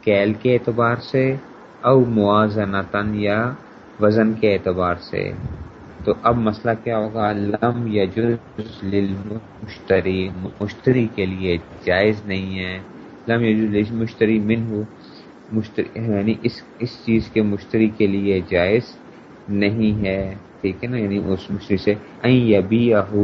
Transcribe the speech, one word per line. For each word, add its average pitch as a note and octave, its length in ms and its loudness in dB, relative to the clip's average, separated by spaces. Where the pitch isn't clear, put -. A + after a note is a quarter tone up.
کیل G2+ 320 2
کے B2+ 120 4
اعتبار A#2 420 0
سے، C3 120 2
او C3 160 6
موازنتاً، G#2 1040 2
یا G#2 200 0
وزن A2 340 4
کے A2 200 2
اعتبار F2+ 400 0
سے۔ G1+ 120 -4
تو G#2 60 -2
اب A#2 160 4
مسئلہ A2 340 -2
کیا A#2 140 -2
ہوگا؟ G#2+ 340 -2
لم G#2+ 440 -2
یجوز G#2+ 920 -2
للمشتری، G2 1400 -2
مشتری A#2+ 540 0
کے G2 120 -2
لیے F#2 300 -2
جائز G2+ 320 2
نہیں F#2+ 320 -6
ہے، F#2 200 -8
لم A#2 160 2
یجوز A2 300 2
للمشتری A2 680 0
منہ، A2+ 320 -2
مشتری، A2 360 -4
یعنی G#2 340 0
اس، A#2+ 200 -4
اس A#2+ 140 -6
چیز A2+ 280 0
کے A2 100 2
مشتری G#2+ 460 0
کے G#2+ 80 4
لیے G2 420 2
جائز F#2+ 480 2
نہیں G#2 460 2
ہے، F#2+ 180 -2
ٹھیک F#2+ 240 -4
ہے A#2+ 40 -6
نا، B2 80 -4
یعنی G2+ 300 -2
اس F#2+ 240 -4
مشتری G2+ 260 -2
سے، G#2 160 2
ان A#2+ 80 4
یبیعہ A2 840 4